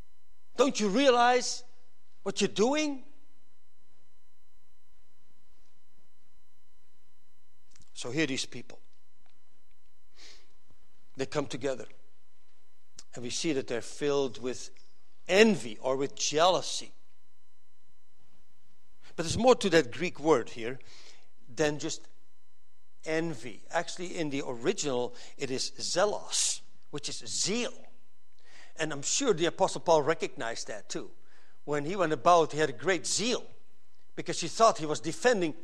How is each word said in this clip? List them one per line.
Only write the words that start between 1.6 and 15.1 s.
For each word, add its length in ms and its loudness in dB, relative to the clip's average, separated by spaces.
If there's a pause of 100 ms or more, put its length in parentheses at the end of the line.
what 180 0
you're 60 6
doing? 560 2 (4000)
So 180 -4
here 140 4
these 200 0
people, 340 -6 (2500)
they 80 0
come 200 0
together, 400 -2 (1300)
and 100 -6
we 60 -4
see 240 0
that 140 2
they're 140 0
filled 600 0
with 280 -2 (580)